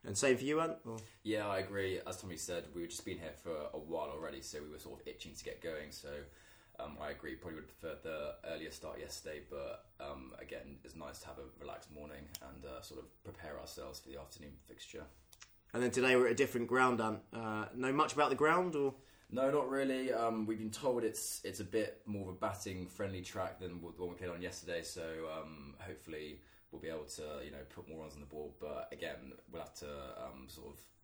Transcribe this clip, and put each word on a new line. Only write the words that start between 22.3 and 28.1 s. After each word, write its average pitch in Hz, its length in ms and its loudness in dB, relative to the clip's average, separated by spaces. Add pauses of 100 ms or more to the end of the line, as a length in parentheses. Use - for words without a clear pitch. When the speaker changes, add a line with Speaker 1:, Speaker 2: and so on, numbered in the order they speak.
Speaker 2:
a 90 80 -6
batting 95 500 -2
friendly 95 340 -2
track 92 380 -4
than 87 160 -6
w-, 85 200 -8
the 90 60 -4
one 87 80 0
we 85 60 -8
played 90 140 -4
on 85 120 -4
yesterday, 87 400 -2
so, 80 500 -4
um, 76 460 -8
hopefully 76 600 -8 (320)
we'll 71 100 -10
be 78 60 -2
able 80 160 -2
to, - 180 -8 (220)
you 73 80 -10
know, 71 100 -10 (100)
put - 160 -12
more 80 120 -8
runs 76 140 -10